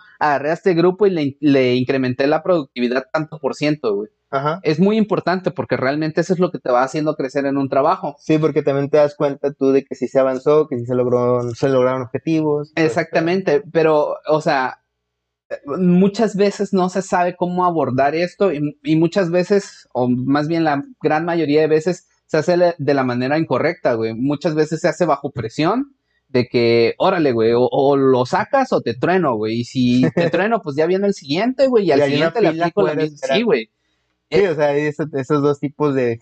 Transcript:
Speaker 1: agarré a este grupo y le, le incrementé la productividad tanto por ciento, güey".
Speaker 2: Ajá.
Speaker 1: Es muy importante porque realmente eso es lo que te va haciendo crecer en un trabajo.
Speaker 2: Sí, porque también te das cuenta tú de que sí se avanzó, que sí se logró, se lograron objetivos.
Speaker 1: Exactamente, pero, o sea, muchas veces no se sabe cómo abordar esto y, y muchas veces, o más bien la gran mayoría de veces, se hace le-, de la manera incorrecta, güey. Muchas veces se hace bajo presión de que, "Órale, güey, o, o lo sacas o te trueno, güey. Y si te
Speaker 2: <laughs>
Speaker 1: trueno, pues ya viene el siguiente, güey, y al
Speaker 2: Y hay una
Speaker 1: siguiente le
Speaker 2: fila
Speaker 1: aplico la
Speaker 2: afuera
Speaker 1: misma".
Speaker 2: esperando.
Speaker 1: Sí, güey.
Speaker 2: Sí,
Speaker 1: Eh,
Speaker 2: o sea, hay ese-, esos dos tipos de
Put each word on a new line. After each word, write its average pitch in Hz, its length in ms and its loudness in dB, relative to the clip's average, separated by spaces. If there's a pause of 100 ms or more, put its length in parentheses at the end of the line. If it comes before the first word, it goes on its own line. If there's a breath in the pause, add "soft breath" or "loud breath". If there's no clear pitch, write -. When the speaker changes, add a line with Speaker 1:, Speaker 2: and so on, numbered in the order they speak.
(200 soft breath)
Speaker 1:
agarré 147 320 0
a - 20 0
este 175 220 0
grupo 180 320 2
y - 40 4
le, 147 300 -4
le 131 340 4
incrementé 127 520 0
la 156 140 0
productividad 131 680 -2
tanto 156 280 -6
por 120 160 -4
ciento, 147 400 -2
güey". 104 140 -6 (200)
Speaker 2:
Ajá. 147 340 -4
Speaker 1:
Es 151 160 0
muy 202 160 4
importante 185 560 -2
porque 123 240 -4
realmente 151 460 -2
eso 170 100 -2
es 170 80 -2
lo 180 120 0
que - 80 -10
te - 120 -4
va 123 120 4
haciendo 151 340 -2
crecer 139 280 -4
en 139 120 -2
un 139 100 -2
trabajo. 147 520 -2
Speaker 2:
Sí, 156 180 0
porque 151 260 0
también 139 260 -2
te 151 60 -2
das 147 200 4
cuenta 143 360 -2
tú 135 220 0
de 135 100 2
que - 120 -12
sí 123 120 -4
se 139 120 0
avanzó, 139 500 2
que 127 100 -6
sí 120 60 -8
se 123 100 -4
logró, 123 460 2 (120)
se 139 140 -2
lograron 127 360 2
objetivos. 151 720 -4
Speaker 1:
Exactamente, 165 840 0 (120)
pero, 156 420 2 (140)
o 151 100 2
sea, 143 380 -2 (880)
muchas 185 720 0
veces 202 380 -2
no 185 160 0
se 190 120 -4
sabe 180 340 -2
cómo 180 300 -2
abordar 143 500 0
esto 175 380 -2
y, 147 300 -6
y 156 120 0
muchas 165 360 0
veces, 180 640 -2
o 123 160 0
más 139 380 0
bien 165 160 -2
la 143 200 0 (180)
gran 156 240 0
mayoría 156 360 0
de 156 60 2
veces, 156 400 0 (180)
se - 120 -2
hace 175 180 2
le-, 175 220 2
de 143 160 0
la 135 100 2
manera 127 340 -2
incorrecta, 147 580 0
güey. 113 180 -2
Muchas 143 420 -2
veces 156 240 -2
se 175 80 -2
hace 165 180 0
bajo 147 260 -2
presión 202 640 -4 (340)
de 123 180 0
que, 117 500 2
"Órale, 165 360 2
güey, 113 180 2
o, 120 180 2
o 139 280 2
lo 131 280 2
sacas 226 460 -2
o 196 80 2
te 117 140 -4
trueno, 156 420 0
güey. 110 240 -2
Y 120 60 -4
si 123 360 2 (140)
te 170 140 0
Speaker 2:
<laughs> - 20 -2
Speaker 1:
trueno, 202 300 0
pues 143 160 -8
ya 156 80 2
viene 190 220 0
el 196 60 0
siguiente, 220 540 -2
güey, 226 200 2
y 156 40 2
al 139 80 4
Speaker 2:
Y - 40 4
hay 139 80 2
una 147 40 0 (160)
Speaker 1:
siguiente 233 100 -2
le 170 100 4
Speaker 2:
fila 160 120 -2
Speaker 1:
aplico 170 200 -2
la 170 80 0
Speaker 2:
afuera 156 120 -2
Speaker 1:
misma". 151 120 -6
Speaker 2:
esperando. 135 240 -2
Speaker 1:
Sí, 240 40 0
güey. 143 220 0
Speaker 2:
Sí, - 720 -8
Speaker 1:
Eh, 202 80 4
Speaker 2:
o 156 80 0
sea, 147 140 2
hay 143 160 0
ese-, 151 180 -4 (120)
esos 143 260 0
dos 143 180 0
tipos 147 340 -2
de 120 280 0